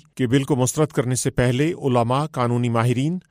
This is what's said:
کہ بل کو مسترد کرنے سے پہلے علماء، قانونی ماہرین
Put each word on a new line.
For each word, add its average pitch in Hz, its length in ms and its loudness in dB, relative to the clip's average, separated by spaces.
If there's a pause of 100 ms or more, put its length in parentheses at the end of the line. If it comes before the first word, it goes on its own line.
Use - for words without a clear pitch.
(140)
کہ 131 120 -2
بل 135 160 2
کو 135 140 0
مسترد 127 320 0
کرنے 127 260 -2
سے 123 160 -2
پہلے 127 420 0
علماء، 127 540 0
قانونی 120 420 -2
ماہرین 123 500 0 (120)